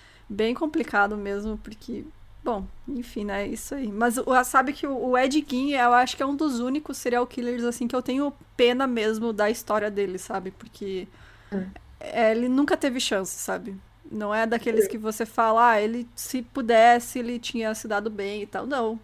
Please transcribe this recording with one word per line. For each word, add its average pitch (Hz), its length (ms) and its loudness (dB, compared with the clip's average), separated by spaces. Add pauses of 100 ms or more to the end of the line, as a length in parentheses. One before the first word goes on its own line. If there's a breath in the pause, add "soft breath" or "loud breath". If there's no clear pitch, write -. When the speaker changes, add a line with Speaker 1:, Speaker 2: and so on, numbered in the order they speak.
(300 soft breath)
Speaker 1:
Bem 220 260 0
complicado 214 640 0
mesmo, 202 420 -6
porque, 214 460 -12 (380)
bom, 196 240 -4 (200)
enfim, 240 380 -8
né, 202 220 -4
isso 226 280 -10
aí. 262 160 -6
Mas 226 260 0
o, 254 280 4
sabe 262 280 2
que - 140 -6
o, 277 100 -4 (140)
o 254 60 4
Ed 277 320 2
Gein, 262 240 0
eu 247 200 4
acho 247 240 4
que 294 60 -2
é - 20 0
um 277 100 0
dos 277 240 0
únicos 269 380 -4
serial 247 300 0
killers, 240 360 -4
assim, 240 240 -2
que 240 80 -4
eu 254 80 0
tenho 277 300 -2 (240)
pena 247 300 4
mesmo 226 460 0
da 208 160 2
história 214 420 -2
dele, 196 280 -2
sabe? 190 320 -8
Porque 190 560 -10 (440 soft breath)
Speaker 2:
Hum. 190 240 -6 (240)
Speaker 1:
é, 220 320 2
ele 233 180 0
nunca 285 280 4
teve 269 220 -2
chance, 196 400 -2
sabe? 190 400 -8 (300)
Não 208 240 -6
é 226 120 2
daqueles 226 400 2
Speaker 2:
Hum. - 20 0
Speaker 1:
que 240 100 -8
você 220 280 -4
fala, 226 460 4
"Ah, 214 100 4
ele, 233 340 -2
se - 280 -6
pudesse, 240 760 6
ele 240 200 -4
tinha 226 360 -4
se 220 120 -10
dado 208 220 -2
bem 202 340 -6
e 208 40 -8
tal." 190 200 -8
Não, 233 360 -2